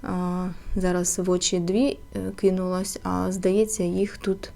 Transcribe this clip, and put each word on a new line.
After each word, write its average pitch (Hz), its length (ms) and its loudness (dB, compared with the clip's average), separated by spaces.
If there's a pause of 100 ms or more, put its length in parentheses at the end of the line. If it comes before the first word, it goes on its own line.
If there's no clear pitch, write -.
А, 180 460 -2 (280)
зараз 180 420 2
в 190 120 0
очі 180 280 2
дві, 196 400 2 (180)
е, 190 200 -6
кинулось, 185 640 0
а 185 300 0
здається, 196 500 2
їх 185 340 0
тут - 380 -4